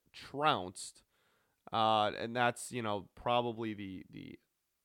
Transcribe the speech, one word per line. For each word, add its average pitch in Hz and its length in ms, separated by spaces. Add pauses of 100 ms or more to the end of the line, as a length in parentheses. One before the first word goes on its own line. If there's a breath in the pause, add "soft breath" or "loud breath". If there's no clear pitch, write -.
(140)
trounced. 135 880 (720)
Uh, 110 440
and 117 160
that's, 123 380
you 123 100
know, 104 340
probably 120 580
the, 98 360
the 90 300 (460)